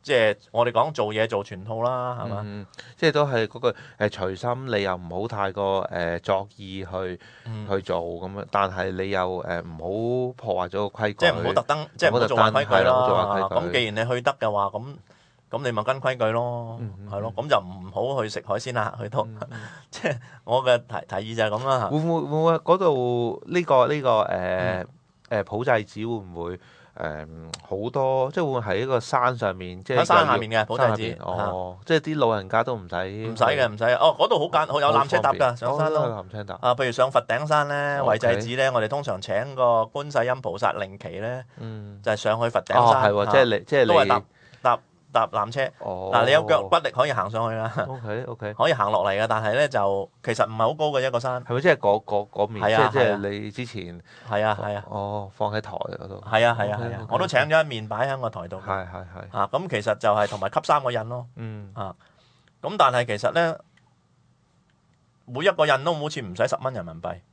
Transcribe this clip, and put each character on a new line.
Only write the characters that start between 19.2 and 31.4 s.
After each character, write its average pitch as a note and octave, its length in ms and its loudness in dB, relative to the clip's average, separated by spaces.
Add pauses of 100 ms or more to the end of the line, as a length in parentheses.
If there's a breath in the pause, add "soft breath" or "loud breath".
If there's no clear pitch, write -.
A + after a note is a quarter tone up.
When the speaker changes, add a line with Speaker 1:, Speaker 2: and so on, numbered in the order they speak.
Speaker 2:
嗯， A2 140 -10 (120)
嗯。 A#2 100 -14 (140)
Speaker 1:
<laughs> - 180 -20
即 - 160 -16
係 C#3 100 -2 (280 loud breath)
我 B2+ 180 2
嘅 B2+ 140 4
提-， A2+ 180 -8 (120)
提 G2 80 -8 (180)
議 - 20 -8
就 A2+ 80 2
係 G#2+ 60 2
噉 A#2 180 -2
啦， C3 120 2
嚇。 G#2+ 100 0
Speaker 2:
會 C#3 80 0
唔 D3+ 40 2
會， E3 200 0
會 C#3+ 160 -2
唔 D#3+ 80 2
會 E3 140 6
嗰 E3+ 180 4
度 B2 680 2
呢 F3 160 0
個， C3 240 6
呢 D3 140 0
個， C3 80 2 (120)
誒， - 80 2
Speaker 1:
嗯。 F#2 580 -2 (420)
Speaker 2:
誒， G#2+ 140 0
普 G#2+ 220 -6
濟 A2+ 220 2
寺 - 140 -14
會 A2 120 -4
唔 G2 200 -10 (100)
會 F2+ 160 -6 (360 soft breath)
誒， D#2 320 -8 (340)
好 G2+ 280 -6
多， C3 420 0
即 F#3 80 -4
係 D3 140 0
會 B2+ 80 0
喺 G2+ 200 -2
一 B2 40 -2
個 C3 140 0
山 B2 380 0
上 G#2 180 0
面， F#2 280 -12
即 C3+ 100 -4
係 C3 60 4
Speaker 1:
喺 E3+ 60 4
山 F3 200 6
下 B2+ 120 2
面 G#2+ 120 -4
嘅， A2+ 40 -4
Speaker 2:
又 A2+ 60 4
要 G#2+ 60 2
Speaker 1:
普 A2 120 -4
濟 - 20 -4
寺， C3 80 4
Speaker 2:
山 - 20 4
下 A2 80 2
面， A2 240 -6
哦， F2+ 580 -4